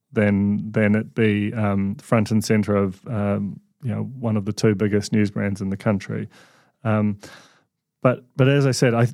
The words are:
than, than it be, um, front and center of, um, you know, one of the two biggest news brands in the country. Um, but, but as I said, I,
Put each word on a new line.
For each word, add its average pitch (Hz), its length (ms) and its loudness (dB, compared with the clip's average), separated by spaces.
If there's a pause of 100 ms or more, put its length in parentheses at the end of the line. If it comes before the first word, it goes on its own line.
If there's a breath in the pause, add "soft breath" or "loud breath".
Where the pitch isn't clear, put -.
(120)
than, 104 600 2
than 107 220 2
it 110 200 -2
be, 104 400 0
um, 101 420 0
front 113 340 0
and 110 140 2
center 104 320 0
of, 98 320 -2
um, 101 520 -4 (220)
you 123 80 -6
know, 107 140 -4
one 117 320 -4
of 101 80 -2
the 104 80 -6
two 107 220 2
biggest 101 380 0
news 104 180 2
brands 101 300 -4
in 98 100 -6
the 98 60 -6
country. 98 520 -4 (560 soft breath)
Um, 107 340 0 (800 loud breath)
but, 123 240 2 (120)
but 131 100 4
as 139 180 4
I 135 60 2
said, 120 240 2
I, 120 200 2